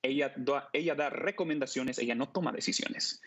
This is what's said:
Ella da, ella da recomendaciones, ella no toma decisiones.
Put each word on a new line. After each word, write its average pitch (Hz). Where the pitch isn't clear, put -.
Ella 139
da, 139
ella 160
da 143
recomendaciones, 151
ella 120
no 131
toma 165
decisiones. -